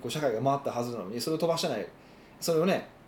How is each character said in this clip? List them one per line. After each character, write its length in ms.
う 40
社 120
会 120
が 80
回 140
っ 80
た 80
は 100
ず 140
な 80
の 60
に、 100
そ 120
れ 40
を 40
飛 120
ば 60
し 60
て 40
な 80
い、 100
そ 140
れ 80
を 40
ね、 220